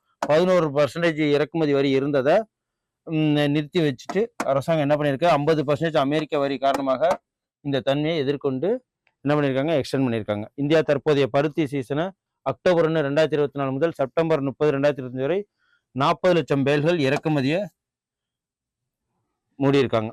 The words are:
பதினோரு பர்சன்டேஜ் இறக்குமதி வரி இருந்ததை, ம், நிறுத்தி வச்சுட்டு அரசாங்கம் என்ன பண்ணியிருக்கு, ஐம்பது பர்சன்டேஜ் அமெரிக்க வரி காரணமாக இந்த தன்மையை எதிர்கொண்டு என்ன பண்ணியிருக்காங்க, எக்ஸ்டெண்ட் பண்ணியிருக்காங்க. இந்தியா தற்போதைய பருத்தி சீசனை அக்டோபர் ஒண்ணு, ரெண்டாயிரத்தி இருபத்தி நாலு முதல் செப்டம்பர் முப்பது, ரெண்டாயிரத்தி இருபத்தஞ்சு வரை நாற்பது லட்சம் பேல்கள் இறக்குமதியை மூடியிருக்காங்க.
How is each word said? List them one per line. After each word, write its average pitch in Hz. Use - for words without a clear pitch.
பதினோரு 175
பர்சன்டேஜ் 151
இறக்குமதி 147
வரி 139
இருந்ததை, 139
ம், 151
நிறுத்தி 151
வச்சுட்டு 151
அரசாங்கம் 143
என்ன 147
பண்ணியிருக்கு, 147
ஐம்பது 151
பர்சன்டேஜ் 151
அமெரிக்க 147
வரி 139
காரணமாக 135
இந்த 135
தன்மையை 147
எதிர்கொண்டு 139
என்ன 143
பண்ணியிருக்காங்க, 143
எக்ஸ்டெண்ட் 135
பண்ணியிருக்காங்க. 107
இந்தியா 147
தற்போதைய 143
பருத்தி 143
சீசனை 139
அக்டோபர் 165
ஒண்ணு, 160
ரெண்டாயிரத்தி 143
இருபத்தி 143
நாலு 135
முதல் 147
செப்டம்பர் 151
முப்பது, 139
ரெண்டாயிரத்தி 139
இருபத்தஞ்சு 127
வரை 175
நாற்பது 165
லட்சம் 143
பேல்கள் 147
இறக்குமதியை 147
மூடியிருக்காங்க. 127